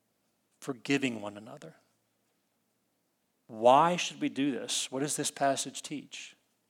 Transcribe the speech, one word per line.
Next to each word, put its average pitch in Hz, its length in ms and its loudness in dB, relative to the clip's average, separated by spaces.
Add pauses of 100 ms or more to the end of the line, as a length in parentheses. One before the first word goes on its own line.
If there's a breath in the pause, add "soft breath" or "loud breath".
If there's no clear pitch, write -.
(600)
Forgiving 131 580 -2
one 104 160 -10
another. 131 400 -16 (1700)
Why 131 480 6
should 160 260 -6
we 147 80 0
do 135 220 0
this? - 400 -4
What 131 100 -4
does 147 140 -2
this 143 160 -4
passage 135 500 -2
teach? - 540 -14 (340)